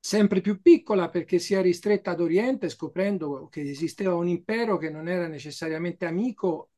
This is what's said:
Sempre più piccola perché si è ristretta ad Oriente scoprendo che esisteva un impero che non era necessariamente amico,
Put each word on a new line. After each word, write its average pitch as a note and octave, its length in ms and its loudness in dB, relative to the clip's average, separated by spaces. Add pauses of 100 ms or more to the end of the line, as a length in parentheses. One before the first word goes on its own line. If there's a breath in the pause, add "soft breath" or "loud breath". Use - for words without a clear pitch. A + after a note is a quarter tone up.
Sempre G3+ 380 2
più G#3 220 -2
piccola G3+ 480 6
perché F3 300 -2
si G3 140 -2
è F#3+ 80 2
ristretta F#3+ 500 2
ad E3+ 100 -2
Oriente F#3+ 480 0
scoprendo D#3+ 800 -4
che - 140 -10
esisteva D#3+ 540 -4
un E3+ 140 0
impero G#3+ 480 -2
che D#3+ 120 -4
non D#3 200 -8
era F3 180 -2
necessariamente D#3+ 800 -8
amico, F3+ 720 -4